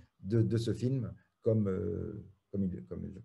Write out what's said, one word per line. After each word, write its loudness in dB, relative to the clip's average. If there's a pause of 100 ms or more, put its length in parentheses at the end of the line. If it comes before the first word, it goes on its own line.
(200)
de, 4
de 2
ce 0
film -2 (280)
comme, 4
euh, -2 (260)
comme 0
il, -4
comme -8
il, -10